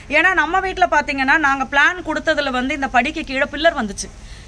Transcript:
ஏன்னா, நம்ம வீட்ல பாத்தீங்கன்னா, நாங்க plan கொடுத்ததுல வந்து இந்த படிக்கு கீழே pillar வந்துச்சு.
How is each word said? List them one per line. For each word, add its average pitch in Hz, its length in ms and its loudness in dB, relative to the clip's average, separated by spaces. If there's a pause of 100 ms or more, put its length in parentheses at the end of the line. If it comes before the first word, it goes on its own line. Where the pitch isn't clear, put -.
ஏன்னா, 330 240 4
நம்ம 339 260 0
வீட்ல 381 260 0
பாத்தீங்கன்னா, 285 520 2
நாங்க 277 340 0
plan 320 340 2
கொடுத்ததுல 302 440 -2
வந்து 254 240 -2
இந்த 277 140 -4
படிக்கு 294 360 0
கீழே 269 280 -2
pillar 294 320 0
வந்துச்சு. 196 260 -8 (380)